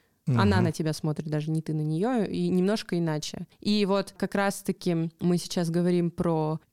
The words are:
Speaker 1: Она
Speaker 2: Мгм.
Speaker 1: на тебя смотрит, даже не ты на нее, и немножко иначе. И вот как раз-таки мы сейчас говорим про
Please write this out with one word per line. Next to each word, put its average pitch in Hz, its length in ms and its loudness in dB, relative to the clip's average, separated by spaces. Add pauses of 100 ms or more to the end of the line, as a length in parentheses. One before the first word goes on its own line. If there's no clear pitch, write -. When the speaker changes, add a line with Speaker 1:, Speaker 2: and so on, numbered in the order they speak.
(260)
Speaker 1:
Она 131 300 4
Speaker 2:
Мгм. - 80 4
Speaker 1:
на 160 80 2
тебя 156 200 -2
смотрит, 156 360 -4
даже 151 240 -2
не 160 80 0
ты 156 140 -4
на 151 80 -2
нее, 190 420 0
и 175 240 -2
немножко 185 500 0
иначе. 160 480 -4 (140)
И 208 260 2
вот 196 300 0
как - 180 -4
раз-таки 180 760 0 (100)
мы 180 180 2
сейчас 170 320 -4
говорим 175 400 2
про 160 480 0 (140)